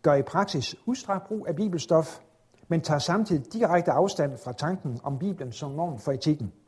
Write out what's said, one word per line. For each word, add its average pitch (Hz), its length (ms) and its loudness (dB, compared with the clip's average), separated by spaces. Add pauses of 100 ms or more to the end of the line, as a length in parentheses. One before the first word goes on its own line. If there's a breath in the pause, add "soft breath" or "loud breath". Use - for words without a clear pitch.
gør 147 120 6
i 139 80 4
praksis 170 540 -2 (100)
udstrakt 196 400 -4
brug 214 220 -6
af 160 80 -2
bibelstof, 165 640 0 (480)
men 165 120 2
tager 147 180 0
samtidig 175 540 0
direkte 175 400 2
afstand 143 460 2
fra 123 140 -8
tanken 147 500 -4
om 143 160 -4
Bibelen 143 340 -4
som 143 180 -8
norm 151 280 -4
for 139 140 -2
etikken. 135 400 0 (160)